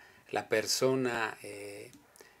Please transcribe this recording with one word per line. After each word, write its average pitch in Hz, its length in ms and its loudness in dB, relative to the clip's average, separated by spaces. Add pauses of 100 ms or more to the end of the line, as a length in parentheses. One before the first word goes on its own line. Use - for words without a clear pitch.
(300)
la 104 180 -2
persona, 120 920 2
eh, 101 500 -12 (480)